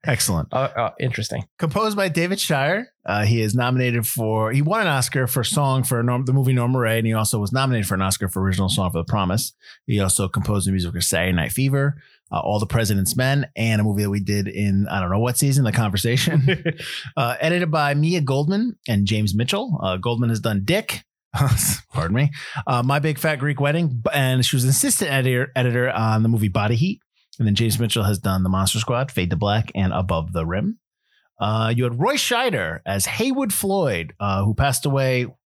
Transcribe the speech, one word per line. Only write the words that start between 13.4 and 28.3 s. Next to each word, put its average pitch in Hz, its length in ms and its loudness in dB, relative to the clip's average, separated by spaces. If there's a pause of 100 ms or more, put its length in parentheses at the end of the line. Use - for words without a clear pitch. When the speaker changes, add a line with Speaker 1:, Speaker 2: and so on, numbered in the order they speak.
Speaker 1:
and 110 240 0
a - 20 2
movie 104 200 0
that 101 60 -2
we 101 120 -2
did 101 260 -2
in, 101 420 0
I 95 120 -2
don't 90 80 -2
know 101 100 0
what 123 180 0
season, 139 280 2
The 107 80 0
Conversation. 127 880 2 (340)
<laughs> - 200 -10
Uh, 123 240 0
edited 170 300 0
by 147 220 0
Mia 160 280 2
Goldman 151 560 0 (100)
and 101 200 2
James 104 280 0
Mitchell. 196 480 -2
Uh, 95 140 -2
Goldman 117 320 -2
has 110 100 -2
done 104 240 -2
Dick. 175 400 -2 (160)
<laughs> - 140 -20 (580)
Pardon 85 240 0
me. 143 160 2 (340)
Uh, 123 180 0
My 139 160 2
Big 147 200 0
Fat 156 180 0
Greek 135 220 -2
Wedding, 147 300 2
b-, 120 240 -2
and 131 320 2
she - 100 0
was 123 80 2
an 127 60 2
assistant 175 420 2
editor, 127 440 2
editor 123 360 2
on 110 320 2
the 113 60 4
movie 107 180 2
Body 104 280 2
Heat. 175 260 0 (380)
And 107 80 2
then 101 60 4
James 113 240 2
Mitchell 113 260 0
has 98 140 2
done 95 240 0